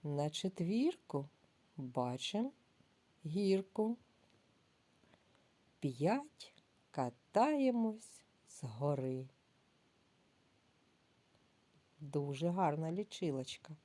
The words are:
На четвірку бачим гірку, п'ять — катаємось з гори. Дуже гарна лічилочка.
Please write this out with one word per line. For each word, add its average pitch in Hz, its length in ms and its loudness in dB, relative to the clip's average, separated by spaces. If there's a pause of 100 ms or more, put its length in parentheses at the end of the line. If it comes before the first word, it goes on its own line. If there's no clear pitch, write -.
На 147 260 0
четвірку 185 960 0 (480)
бачим 131 760 -2 (720)
гірку, 196 720 2 (1800)
п'ять — 165 760 -2 (360)
катаємось 226 1300 2 (260)
з - 140 -14
гори. 131 680 -2 (2750)
Дуже 143 480 -2
гарна 160 440 0
лічилочка. 160 920 -4